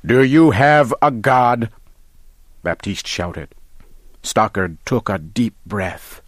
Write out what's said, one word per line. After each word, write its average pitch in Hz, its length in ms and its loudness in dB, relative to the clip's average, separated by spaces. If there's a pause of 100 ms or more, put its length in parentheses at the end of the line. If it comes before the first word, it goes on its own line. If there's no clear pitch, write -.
"Do 127 200 2
you 151 260 4
have 139 500 2
a 151 120 2
God?" 123 580 0 (920)
Baptiste 87 420 -8
shouted. 85 480 -10 (720)
Stockard 98 600 -2
took - 260 -4
a 95 100 -4
deep 101 340 -6 (100)
breath. 92 640 -10